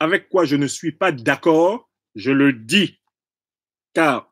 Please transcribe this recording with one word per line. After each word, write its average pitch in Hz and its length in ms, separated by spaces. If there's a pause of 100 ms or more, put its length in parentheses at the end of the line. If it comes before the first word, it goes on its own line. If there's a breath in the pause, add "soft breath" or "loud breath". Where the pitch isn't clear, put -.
avec 170 280
quoi 180 160
je 143 120
ne 139 100
suis 160 240
pas 175 220
d'accord, 170 760 (280)
je 113 160
le 139 200
dis. 127 460 (920)
Car 151 400